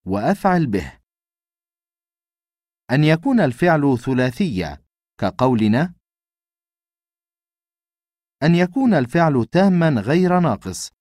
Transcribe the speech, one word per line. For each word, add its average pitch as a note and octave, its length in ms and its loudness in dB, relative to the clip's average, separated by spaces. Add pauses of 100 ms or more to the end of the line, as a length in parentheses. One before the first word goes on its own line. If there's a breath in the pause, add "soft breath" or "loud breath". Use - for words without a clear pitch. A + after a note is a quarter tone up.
"وأفعل D#3 640 -2
به". F#2 320 -6 (1900)
أن C#3+ 120 2
يكون E3 360 2
الفعل C#3+ 580 0
ثلاثيا، B2 840 -4 (360)
كقولنا: A#2+ 720 0 (2500)
أن E3+ 120 4
يكون G#3 380 0
الفعل C#3+ 520 0
تامًا F3 440 2
غير E3 500 0
ناقص G#2+ 600 -4